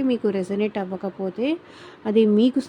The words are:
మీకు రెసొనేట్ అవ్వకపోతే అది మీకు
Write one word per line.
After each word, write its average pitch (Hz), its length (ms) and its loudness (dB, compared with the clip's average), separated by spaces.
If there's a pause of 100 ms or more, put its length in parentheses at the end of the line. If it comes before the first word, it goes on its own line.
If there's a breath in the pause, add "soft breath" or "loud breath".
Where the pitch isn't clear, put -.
(100)
మీకు 233 160 -2 (120)
రెసొనేట్ 202 460 -4
అవ్వకపోతే 190 640 -6 (640 loud breath)
అది 220 140 6 (140)
మీకు 254 300 4